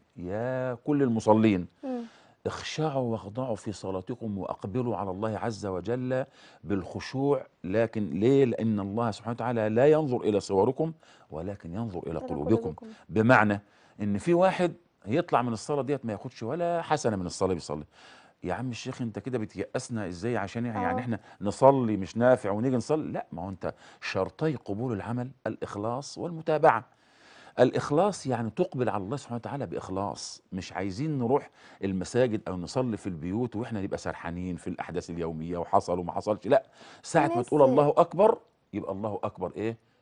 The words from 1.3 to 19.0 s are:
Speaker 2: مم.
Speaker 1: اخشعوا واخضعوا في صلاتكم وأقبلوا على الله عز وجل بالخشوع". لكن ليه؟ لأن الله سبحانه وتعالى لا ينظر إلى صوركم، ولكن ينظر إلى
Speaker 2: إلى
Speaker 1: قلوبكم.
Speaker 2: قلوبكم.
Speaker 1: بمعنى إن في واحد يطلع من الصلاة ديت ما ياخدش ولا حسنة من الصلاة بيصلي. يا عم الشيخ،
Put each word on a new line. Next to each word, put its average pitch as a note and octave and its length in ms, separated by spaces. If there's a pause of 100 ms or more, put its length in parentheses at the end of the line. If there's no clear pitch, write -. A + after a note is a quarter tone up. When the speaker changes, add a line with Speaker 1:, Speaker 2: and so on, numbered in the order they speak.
Speaker 2:
مم. B3+ 180 (440)
Speaker 1:
اخشعوا C3+ 680
واخضعوا A2 440
في - 160
صلاتكم G2 680
وأقبلوا A2+ 580
على F#2+ 140
الله G2+ 280
عز G2+ 280
وجل B2 580 (400)
بالخشوع". C3 840 (180)
لكن G#2+ 460
ليه؟ B2 340
لأن A2+ 360
الله G#2+ 300
سبحانه A2+ 240
وتعالى A2+ 340
لا A2+ 180
ينظر D3+ 340
إلى G2+ 200
صوركم، B2 520 (380)
ولكن E2+ 440
ينظر G#2 320
إلى D2 40
Speaker 2:
إلى D#2+ 80
Speaker 1:
قلوبكم. D2+ 380
Speaker 2:
قلوبكم. A#3 300 (220)
Speaker 1:
بمعنى G#2+ 520 (400)
إن G2+ 180
في E3+ 160
واحد F3 400 (320)
يطلع C#3 360
من A#2+ 100
الصلاة C#3+ 300
ديت B2+ 240
ما A2 60
ياخدش A2+ 300
ولا E3+ 400
حسنة C3+ 340
من F2+ 100
الصلاة F#2 280
بيصلي. D2+ 300 (600)
يا F2 100
عم B2 160
الشيخ، B2 320